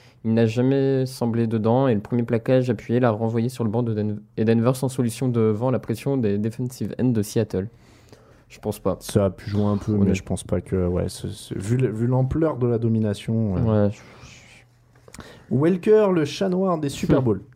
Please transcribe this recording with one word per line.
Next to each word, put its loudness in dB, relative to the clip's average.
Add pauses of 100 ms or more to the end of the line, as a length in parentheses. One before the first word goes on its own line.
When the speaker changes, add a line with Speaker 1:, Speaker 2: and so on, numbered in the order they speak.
(240)
Speaker 1:
Il 0
n'a 4
jamais 2
semblé -2
dedans 2
et 2
le 0
premier -2
plaquage 0
appuyé -2
l'a 4
renvoyé -2
sur -6
le 0
banc -2
de -2
Den-, -4 (160)
et 0
Denver 4
sans -2
solution -2
devant 2
la 0
pression -4
des 0
defensive -6
ends 2
de 2
Seattle. -2 (800)
Je -20
pense -8
pas. -2
Speaker 2:
Ça 2
a 2
pu -14
jouer 0
un 0
peu, -4
Speaker 1:
Honnête- 4
Speaker 2:
mais 2
je -6
pense -6
pas -4
que, -2
ouais, -2
ce, -10
ce, -12
vu -2
le, 0
vu -2
l'ampleur 0
de 0
la 0
domination, 0
euh. 2
Speaker 1:
Ouais, 0
je, -14
je -16
Speaker 2:
Welker, 4
le 2
chat -2
noir 0
des -2
Super 2
Bowl. 0 (160)